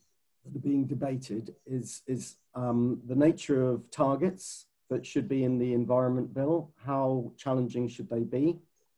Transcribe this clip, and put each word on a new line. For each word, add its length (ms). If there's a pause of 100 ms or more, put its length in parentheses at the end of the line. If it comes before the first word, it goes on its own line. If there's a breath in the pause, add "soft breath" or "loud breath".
(440)
that 100
are 60
being 260
debated 640 (120)
is, 420
is, 300 (180)
um, 500
the 100
nature 460
of 300
targets 760 (220)
that 160
should 220
be 160
in 140
the 160
Environment 600
Bill. 380 (140)
How 520
challenging 500
should 220
they 100
be? 400 (380)